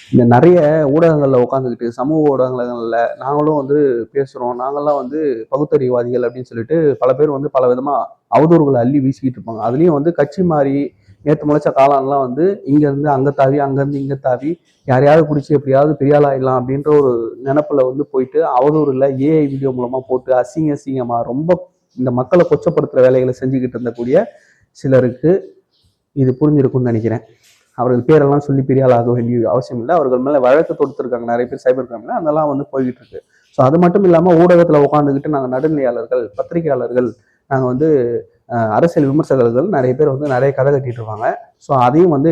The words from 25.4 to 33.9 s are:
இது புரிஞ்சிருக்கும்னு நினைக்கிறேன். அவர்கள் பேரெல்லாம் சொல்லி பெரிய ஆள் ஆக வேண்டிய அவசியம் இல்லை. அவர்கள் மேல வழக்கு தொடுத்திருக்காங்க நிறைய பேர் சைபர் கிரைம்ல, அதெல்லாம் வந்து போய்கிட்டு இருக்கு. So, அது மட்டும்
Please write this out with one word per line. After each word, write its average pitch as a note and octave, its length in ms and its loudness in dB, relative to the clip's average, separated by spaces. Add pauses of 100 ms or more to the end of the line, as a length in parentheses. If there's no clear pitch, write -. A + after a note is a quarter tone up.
இது B2+ 300 -2
புரிஞ்சிருக்கும்னு C#3+ 400 2
நினைக்கிறேன். A#2 400 -2 (540)
அவர்கள் B2 300 -2
பேரெல்லாம் C#3+ 320 4
சொல்லி C#3 240 -2
பெரிய C3 240 0
ஆள் B2+ 60 4
ஆக A#2+ 200 2
வேண்டிய A#2+ 380 -2
அவசியம் B2+ 320 -4
இல்லை. C#3 140 -2
அவர்கள் C3 240 0
மேல C#3 200 -2
வழக்கு C#3+ 340 2
தொடுத்திருக்காங்க C3 500 -6
நிறைய A#2+ 240 -4
பேர் C3 160 -12
சைபர் B2+ 280 -2
கிரைம்ல, A2+ 140 -14
அதெல்லாம் D#3 420 -2
வந்து C#3+ 260 -4
போய்கிட்டு B2+ 260 -4
இருக்கு. - 240 -18 (280)
So, C3+ 140 0
அது D3+ 140 2
மட்டும் F3+ 240 2